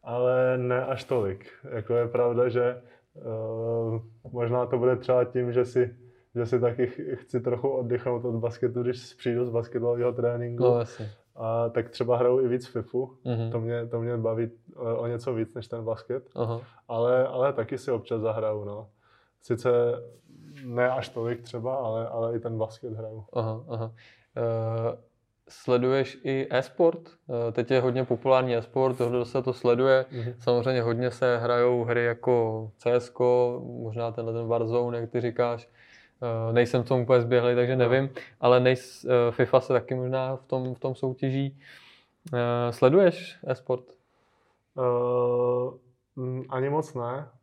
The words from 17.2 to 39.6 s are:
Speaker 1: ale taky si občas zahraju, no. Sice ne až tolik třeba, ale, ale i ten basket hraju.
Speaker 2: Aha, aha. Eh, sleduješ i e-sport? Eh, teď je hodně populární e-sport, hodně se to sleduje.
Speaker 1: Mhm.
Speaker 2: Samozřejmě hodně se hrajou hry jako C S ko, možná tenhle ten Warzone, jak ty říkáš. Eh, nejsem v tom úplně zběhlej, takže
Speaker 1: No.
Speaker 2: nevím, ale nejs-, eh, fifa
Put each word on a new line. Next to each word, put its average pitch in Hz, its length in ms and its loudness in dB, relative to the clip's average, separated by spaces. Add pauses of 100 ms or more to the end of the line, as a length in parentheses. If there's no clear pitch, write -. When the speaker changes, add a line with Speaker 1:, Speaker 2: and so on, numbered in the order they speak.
Speaker 1:
ale 131 260 0
taky - 260 -4
si - 140 -8
občas 113 280 -4
zahraju, 107 440 -2
no. 104 240 -12 (520)
Sice 120 300 -2 (920)
ne 123 260 0
až 127 180 -4
tolik 120 340 -6
třeba, 120 340 -6
ale, 113 320 -4
ale 117 280 -4
i 113 40 -4
ten 113 180 -6
basket 110 340 -6
hraju. 110 400 -12
Speaker 2:
Aha, 113 360 -4
aha. 113 240 -8 (440)
Eh, 113 640 -2 (500)
sleduješ 127 760 0
i 135 260 -2
e-sport? 165 500 2 (480)
Eh, 113 40 -4
teď 120 180 -2
je 131 100 4
hodně 127 240 2
populární 127 520 2
e-sport, 127 440 0
hodně 120 240 0
se 127 180 -4
to 127 100 -2
sleduje. 131 600 4
Speaker 1:
Mhm. 120 260 -8
Speaker 2:
Samozřejmě 123 440 2
hodně 117 280 0
se 120 280 2
hrajou 120 460 2
hry 120 200 0
jako 117 720 0
C 120 180 0
S 120 160 0
ko, 123 520 2 (200)
možná 113 300 -6
tenhle 113 200 -6
ten 117 140 -4
Warzone, 117 520 0
jak 117 120 -8
ty 123 100 0
říkáš. 120 480 -2 (540)
Eh, 113 300 -2
nejsem 120 300 4
v 110 60 -6
tom 131 120 2
úplně 123 200 6
zběhlej, 123 360 4
takže 123 200 2
Speaker 1:
No. 123 120 4
Speaker 2:
nevím, 135 220 2 (300)
ale 123 200 8
nejs-, 127 480 0
eh, 120 240 4
fifa 127 280 4